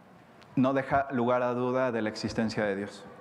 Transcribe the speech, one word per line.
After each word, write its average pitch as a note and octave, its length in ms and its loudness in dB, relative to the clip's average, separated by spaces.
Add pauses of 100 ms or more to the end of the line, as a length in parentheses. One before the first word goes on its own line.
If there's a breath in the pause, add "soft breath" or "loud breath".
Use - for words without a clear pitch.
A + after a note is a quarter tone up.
(560)
no C3 160 4
deja C3+ 380 0
lugar B2 320 2
a B2 100 0
duda B2 400 0
de A2+ 80 0
la G#2+ 80 0
existencia A2 560 -2
de G2+ 120 0
Dios. G2+ 280 -8 (160)